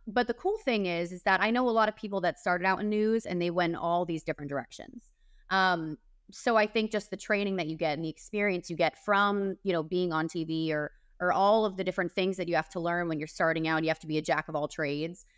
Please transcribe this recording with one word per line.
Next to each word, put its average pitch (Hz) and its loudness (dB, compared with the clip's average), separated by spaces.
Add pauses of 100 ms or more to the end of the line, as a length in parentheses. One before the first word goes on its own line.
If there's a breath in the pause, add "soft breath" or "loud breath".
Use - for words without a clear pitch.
but 233 2
the 240 0
cool 403 -2
thing 220 0
is, 175 -2
is 180 -12
that 190 4
I 214 2
know 247 2
a - 2
lot 220 4
of 214 -2
people 196 -4
that 170 0
started 180 0
out 190 2
in 208 -2
news 214 2
and 180 -2
they 175 0
went 170 0
all 175 0
these 165 -4
different 147 -6
directions. - -10 (400)
Um, 175 2 (340)
so 226 0
I 214 6
think 220 -2
just 208 -4
the 190 -6
training 202 0
that 170 -2
you 160 -4
get 156 0
and 151 -4
the 160 -4
experience 202 -2
you 170 -6
get 160 2
from, 202 2
you 196 0
know, 165 0
being 180 0
on 160 0
T 165 -4
V 160 -2
or 151 -2 (320)
or 180 2
all 208 4
of 190 -4
the 185 -2
different 180 -2
things 185 0
that 180 -4
you 170 0
have 156 0
to - -8
learn 170 -2
when 160 -2
you're 151 -6
starting 160 0
out, 160 0
you 156 0
have 156 0
to - -16
be 156 0
a 156 0
jack 156 -2
of 160 -4
all 151 -2
trades. 151 -4 (120)